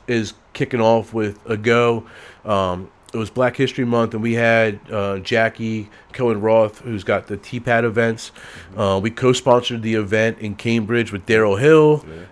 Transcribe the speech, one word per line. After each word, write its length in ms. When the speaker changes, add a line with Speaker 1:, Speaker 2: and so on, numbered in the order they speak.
Speaker 1:
is 260
kicking 260
off 340
with 240
a 80
go. 500
Um, 460
it 60
was 120
Black 260
History 280
Month, 300
and 80
we 120
had, 460
uh, 280
Jackie 720
Cohen 280
Roth, 400
who's 240
got 240
the 80
T-Pad 480
events. 480
Speaker 2:
Mm-hmm. 100
Speaker 1:
Uh, 180
we 120
co-sponsored 720
the 120
event 440
in 180
Cambridge 560
with 140
Daryl 340
Hill. 480
Speaker 2:
Yeah. 240